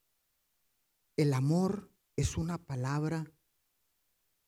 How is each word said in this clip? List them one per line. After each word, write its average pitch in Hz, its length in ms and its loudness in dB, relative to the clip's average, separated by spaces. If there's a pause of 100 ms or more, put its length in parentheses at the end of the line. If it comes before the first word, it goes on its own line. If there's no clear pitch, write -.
(1160)
el 147 180 4
amor 175 560 2 (280)
es - 200 0
una 165 280 -4
palabra 151 680 -4 (1160)